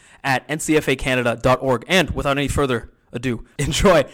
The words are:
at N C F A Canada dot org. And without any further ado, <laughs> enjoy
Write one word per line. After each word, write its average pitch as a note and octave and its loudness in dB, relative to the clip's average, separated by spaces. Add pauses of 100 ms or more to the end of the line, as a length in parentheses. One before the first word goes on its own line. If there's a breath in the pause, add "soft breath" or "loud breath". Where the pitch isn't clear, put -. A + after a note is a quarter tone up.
(240 loud breath)
at C3 0
N D3+ -6
C D#3 0
F D3+ 2
A C3+ 0
Canada B2 0
dot B2+ 2
org. B2+ -2
And E3+ 2
without C#3 -2
any C#3 -2
further B2+ -2 (220)
ado, A#2+ -6
<laughs> - -10
enjoy D#3 4